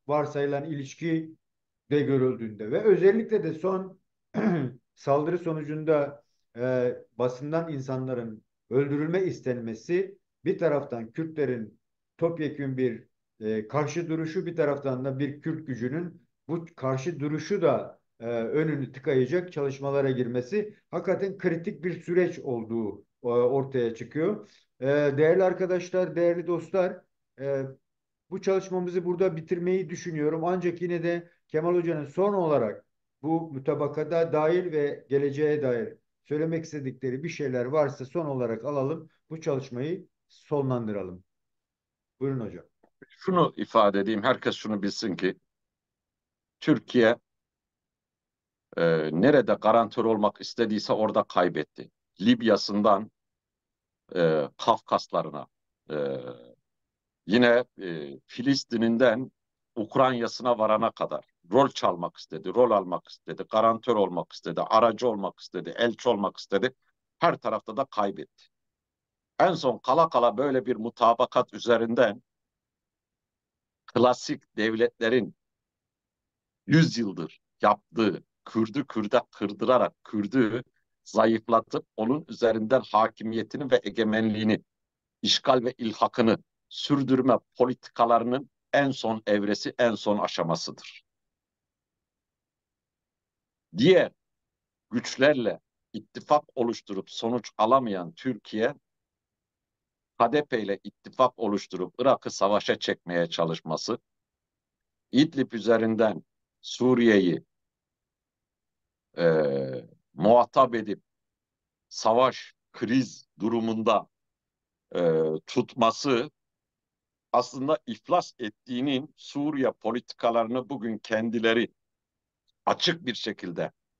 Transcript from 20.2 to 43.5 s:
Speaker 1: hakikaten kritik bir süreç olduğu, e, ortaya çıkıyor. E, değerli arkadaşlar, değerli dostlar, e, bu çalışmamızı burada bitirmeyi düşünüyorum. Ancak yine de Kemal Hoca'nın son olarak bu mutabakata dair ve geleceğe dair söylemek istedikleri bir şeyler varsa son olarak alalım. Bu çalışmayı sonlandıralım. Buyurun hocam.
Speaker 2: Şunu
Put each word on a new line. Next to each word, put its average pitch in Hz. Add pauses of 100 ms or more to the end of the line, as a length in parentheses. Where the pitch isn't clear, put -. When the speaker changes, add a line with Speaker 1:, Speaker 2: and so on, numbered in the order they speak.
Speaker 1:
hakikaten 185
kritik 165
bir 175
süreç 175
olduğu, 113 (220)
e, 123
ortaya 123
çıkıyor. 156 (300)
E, 123
değerli 147
arkadaşlar, 180
değerli 170
dostlar, 180 (380)
e, 139 (640)
bu 196
çalışmamızı 185
burada 180
bitirmeyi 175
düşünüyorum. 160
Ancak 175
yine 175
de 170 (160)
Kemal 165
Hoca'nın 165
son 185
olarak 143 (360)
bu 160
mutabakata 151
dair 165
ve 143
geleceğe 143
dair 120 (280)
söylemek 165
istedikleri 135
bir 170
şeyler 127
varsa 135
son 165
olarak 123
alalım. 143 (200)
Bu 160
çalışmayı 143 (200)
sonlandıralım. 107 (960)
Buyurun 131
hocam. 87 (420)
Speaker 2:
Şunu 175